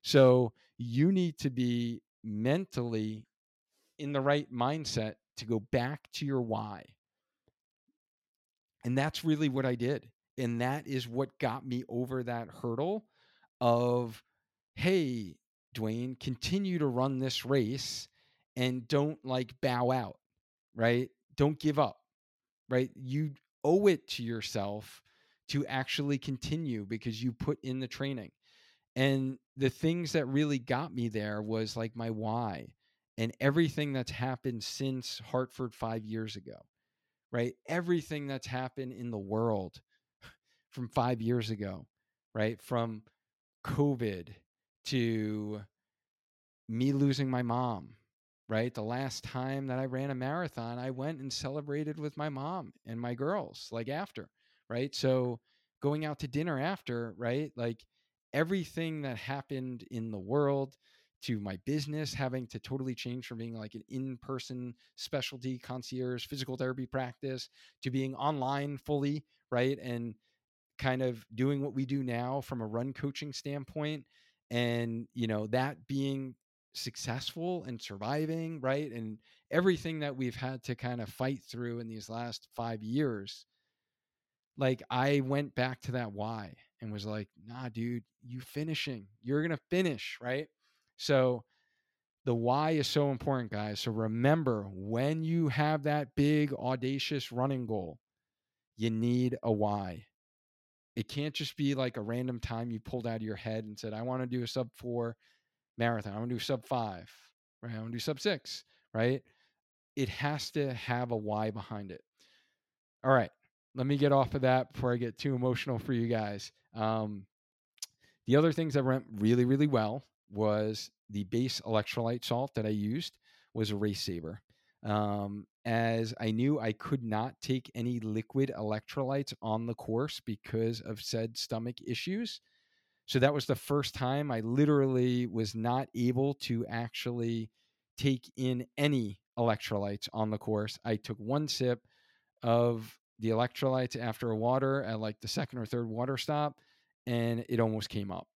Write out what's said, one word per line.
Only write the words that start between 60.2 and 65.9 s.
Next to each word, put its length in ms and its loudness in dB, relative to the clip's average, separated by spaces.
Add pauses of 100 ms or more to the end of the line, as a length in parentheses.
to 160 -2
my 260 -4
business 480 -2
having 320 -2
to 140 -12
totally 340 -4
change 320 -6
from 140 -10
being, 160 -8
like, 180 -12
an 140 -12
in-person 880 -8 (200)
specialty 600 -6
concierge 720 -6